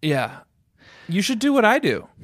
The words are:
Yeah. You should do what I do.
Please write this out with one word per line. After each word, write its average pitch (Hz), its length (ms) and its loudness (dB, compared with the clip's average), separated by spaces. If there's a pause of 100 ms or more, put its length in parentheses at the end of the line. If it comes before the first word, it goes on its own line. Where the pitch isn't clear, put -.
Yeah. 135 340 -2 (720)
You 170 120 0
should 220 200 -2
do 277 120 2
what 269 120 4
I 233 160 4
do. - 260 -2 (180)